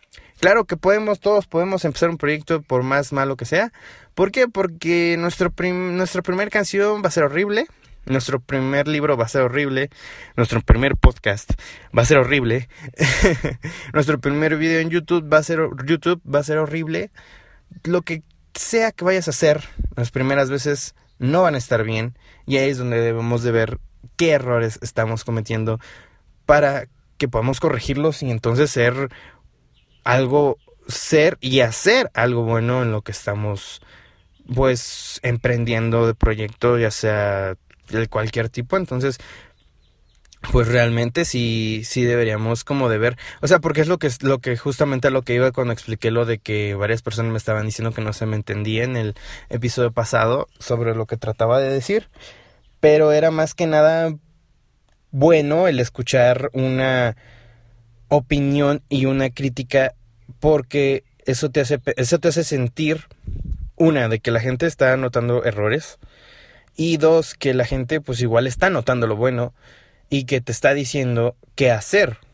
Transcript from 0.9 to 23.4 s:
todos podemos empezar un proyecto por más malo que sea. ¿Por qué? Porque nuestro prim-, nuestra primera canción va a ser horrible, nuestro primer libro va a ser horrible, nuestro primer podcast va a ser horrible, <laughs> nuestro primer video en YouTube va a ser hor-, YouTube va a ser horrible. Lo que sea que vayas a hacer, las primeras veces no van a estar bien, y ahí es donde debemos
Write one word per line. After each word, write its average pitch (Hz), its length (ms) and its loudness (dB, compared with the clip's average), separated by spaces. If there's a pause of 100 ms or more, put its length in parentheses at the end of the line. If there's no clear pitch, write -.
todos 202 260 2
podemos 180 380 -2
empezar 165 260 0
un 170 80 -6
proyecto 151 440 -2
por 127 220 -2
más 135 280 -2
malo 135 240 -2
que 123 100 -8
sea. 208 280 -2 (420)
¿Por 196 160 2
qué? 254 160 2
Porque 170 720 -2
nuestro 170 320 -2
prim-, 180 460 -4
nuestra 180 240 -2
primera 185 280 -2
canción 208 540 0
va 180 60 2
a - 20 -8
ser 165 140 2
horrible, 202 420 0 (380)
nuestro 131 340 -2
primer 139 480 -2
libro 147 280 2
va 117 100 2
a 117 40 -8
ser 139 120 0
horrible, 135 480 0 (460)
nuestro 117 260 0
primer 131 360 4
podcast - 540 2 (440)
va 117 60 4
a 120 40 6
ser 143 120 6
horrible, 127 500 2 (300)
<laughs> 139 960 -2
nuestro 147 260 0
primer 151 380 -2
video 160 220 0
en 160 100 -2
YouTube 165 420 -2
va 151 60 6
a 156 60 2
ser 165 160 -2
hor-, 135 260 -4
YouTube 170 380 0
va 139 160 0
a 143 40 -2
ser 151 140 -2
horrible. 160 540 -4 (720)
Lo 175 180 0
que 165 220 -8 (320)
sea 226 360 0
que - 140 -6
vayas 185 220 2
a 156 40 -2
hacer, 151 380 2 (260)
las 120 160 -4
primeras 135 380 2
veces 139 460 -4 (240)
no 151 240 2
van 165 120 2
a 127 40 -2
estar 117 240 0
bien, 113 340 -4 (300)
y 135 100 0
ahí 135 140 2
es 131 80 -4
donde 120 200 -2
debemos 117 440 0